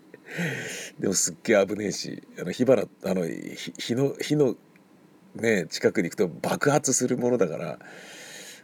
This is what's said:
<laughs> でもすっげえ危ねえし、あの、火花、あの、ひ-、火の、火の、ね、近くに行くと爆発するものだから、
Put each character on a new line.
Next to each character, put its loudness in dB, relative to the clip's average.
<laughs> -6
で 2
も 2
す 0
っ -14
げ 6
え 4
危 -4
ね -4
え 0
し、 -8
あ -10
の、 -4
火 0
花、 6
あ 0
の、 0
ひ-、 -8
火 -4
の、 2
火 0
の、 4
ね、 2
近 2
く 2
に 0
行 -10
く -10
と 2
爆 0
発 2
す 2
る 0
も 0
の 4
だ 4
か -4
ら、 -6